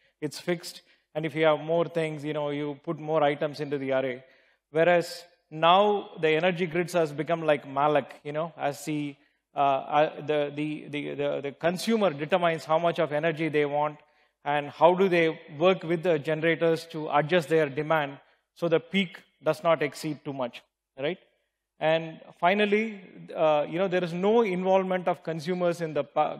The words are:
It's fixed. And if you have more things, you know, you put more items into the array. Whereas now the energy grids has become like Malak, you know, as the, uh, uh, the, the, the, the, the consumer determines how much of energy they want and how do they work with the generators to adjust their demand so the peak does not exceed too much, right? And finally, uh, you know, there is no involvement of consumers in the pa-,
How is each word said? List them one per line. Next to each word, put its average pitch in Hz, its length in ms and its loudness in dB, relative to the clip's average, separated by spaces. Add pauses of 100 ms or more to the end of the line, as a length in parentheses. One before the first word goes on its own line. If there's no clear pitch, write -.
(220)
It's 151 180 -8
fixed. - 400 -6 (320)
And 156 140 -4
if 147 80 -8
you 160 100 0
have 151 140 4
more 160 280 0
things, 156 380 -4
you 151 80 -6
know, 147 180 -4
you 147 340 -6
put 170 160 -6
more 156 240 -2
items 147 340 0
into 143 200 -4
the 135 120 -6
array. 131 320 -2 (480)
Whereas 165 540 2 (260)
now 185 600 4 (100)
the 160 80 2
energy 170 380 2
grids 165 260 -4
has 165 180 2
become 160 320 -4
like 151 240 0
Malak, 139 560 0
you 147 80 -10
know, 156 260 -6
as 139 280 -6
the, 147 320 -6 (360)
uh, - 60 -6
uh, 147 680 2
the, 147 300 -2
the, 151 340 -8
the, 147 260 -8
the, 143 280 -4
the 139 160 -8
consumer 185 520 0
determines 160 540 0
how 160 140 2
much 170 220 2
of 151 120 0
energy 156 360 0
they 147 180 2
want 147 320 -2 (460)
and 143 240 0
how 160 260 6
do 190 140 4
they 165 320 2 (180)
work 180 240 4
with 165 220 -2
the 175 160 4
generators 160 720 0
to 156 180 -8
adjust 151 380 2
their 160 200 2
demand 147 480 -2 (380)
so 170 140 -4
the 165 100 4
peak 190 420 -2 (220)
does 151 220 -2
not 165 180 4
exceed 147 420 -6
too 147 80 -8
much, 131 300 -8 (340)
right? 151 220 -4 (640)
And 160 400 -2 (180)
finally, 208 600 2 (340)
uh, 151 340 2
you 160 120 -4
know, 196 80 0
there 180 160 0
is 165 80 -6
no 202 300 2
involvement 185 680 0
of 175 160 -4
consumers 170 560 -2
in 160 120 -6
the 143 120 -2
pa-, 151 360 -2